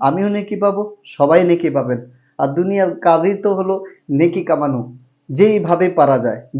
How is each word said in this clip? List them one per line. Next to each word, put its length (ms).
আমিও 220
নেকি 340
পাবো, 180
সবাই 320
নেকি 200
পাবেন। 300
আর 160
দুনিয়ার 340
কাজই 380
তো 140
হলো 180
নেকি 340
কামানো, 380
যেইভাবে 580
পারা 260
যায়, 140